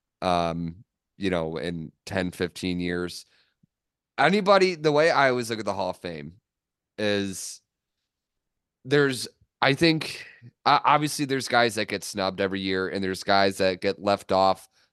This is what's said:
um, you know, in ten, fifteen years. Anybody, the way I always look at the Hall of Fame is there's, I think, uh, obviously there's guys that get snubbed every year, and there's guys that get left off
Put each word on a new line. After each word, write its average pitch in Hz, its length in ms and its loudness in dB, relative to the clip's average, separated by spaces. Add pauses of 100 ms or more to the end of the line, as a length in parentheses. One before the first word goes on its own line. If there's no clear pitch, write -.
(220)
um, 85 640 -2 (340)
you 95 120 -2
know, 82 260 -4
in 82 340 -8 (160)
ten, 92 240 -2
fifteen 90 480 -6
years. 87 480 -6 (920)
Anybody, 190 600 4
the 151 160 0
way 156 180 4
I 139 200 4
always 123 200 -2
look 110 80 -4
at 107 60 -8
the 98 100 -2
Hall 95 160 -4
of 90 60 -6
Fame 80 380 -12 (600)
is 101 640 -4 (1200)
there's, 135 420 2 (360)
I 135 120 4
think, 160 520 0 (400)
uh, 139 180 4
obviously 147 400 2
there's 131 240 -4
guys 120 280 2
that 107 120 -4
get 101 160 -6
snubbed 95 360 -4
every 98 200 0
year, 95 280 -2
and 98 140 -4
there's 95 220 -4
guys 98 340 2
that 92 220 2
get 98 220 -2
left 101 300 0
off 95 360 2 (240)